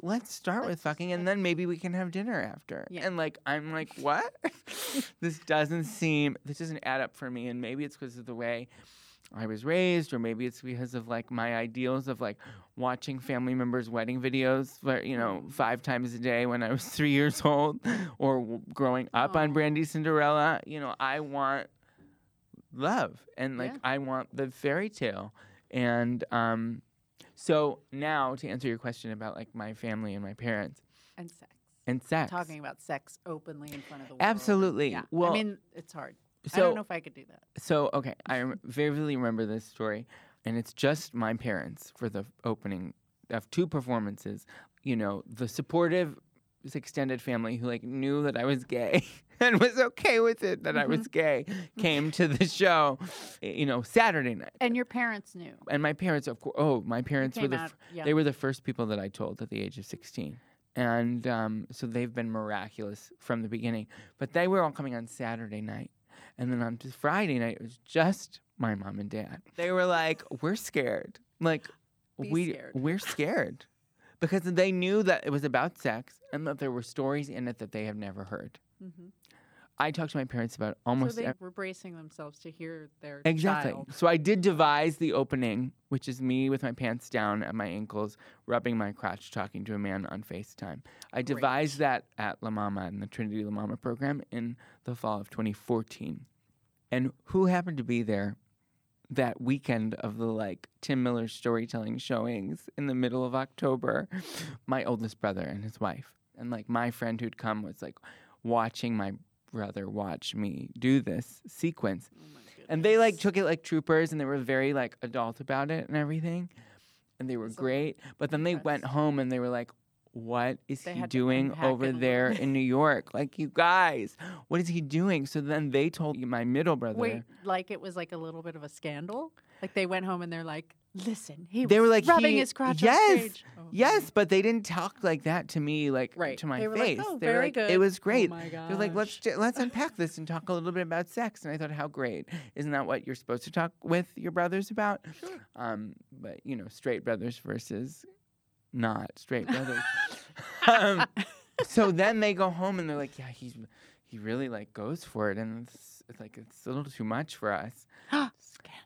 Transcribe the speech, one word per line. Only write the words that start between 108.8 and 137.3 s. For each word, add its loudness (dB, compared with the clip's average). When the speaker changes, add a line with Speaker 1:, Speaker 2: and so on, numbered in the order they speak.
Speaker 1:
my -2
brother -6
watch -6
me -6
do 6
this -6
sequence. -4
Speaker 2:
Oh -20
my -20
Speaker 1:
And 0
they, 8
like, 8
Speaker 2:
goodness. -12
Speaker 1:
took 4
it 4
like 2
troopers, 4
and -2
they 0
were 0
very, 2
like, -2
adult -4
about -2
it -4
and -2
everything. -2
And -6
they 0
were -4
Speaker 2:
Is -10
that -8
Speaker 1:
great. 0
But -2
then 0
they 2
went -2
Speaker 2:
Yes. -4
Speaker 1:
home, 2
and 0
they 0
were 0
like, -4
"What -2
is -6
Speaker 2:
They -8
Speaker 1:
he -4
Speaker 2:
had -2
to 2
Speaker 1:
doing 4
Speaker 2:
unpack -2
Speaker 1:
over 4
Speaker 2:
it 2
a 0
little -4
Speaker 1:
there 4
Speaker 2:
bit. 0
Speaker 1:
in 0
New 4
York? 4
Like, -4
you -2
guys, 4
what 2
is 0
he 0
doing?" 2
So -4
then 0
they 4
told -2
my -2
middle 4
brother. -2
Speaker 2:
Wait, 0
like, -2
it -6
was, -10
like, -8
a -10
little -10
bit -10
of -14
a -14
scandal? -8
Like, -8
they 2
went -2
home -2
and -8
they're -6
like, -10
"Listen, -8
he 0
Speaker 1:
They 10
were 10
Speaker 2:
was 10
Speaker 1:
like, 8
Speaker 2:
rubbing 8
Speaker 1:
"He," 6
Speaker 2:
his 2
crotch 2
on 8
Speaker 1:
yes, 10
Speaker 2:
stage." -8
Oh, -18
Speaker 1:
yes, 6
Speaker 2:
okay. -10
Speaker 1:
but 6
they 8
didn't 4
talk -4
like 2
that 0
to -2
me, 2
like, 0
Speaker 2:
Right. -2
Speaker 1:
to -8
my -2
Speaker 2:
They 0
were -4
like, 2
Speaker 1:
face. -4
Speaker 2:
"Oh, -4
Speaker 1:
They 0
were 4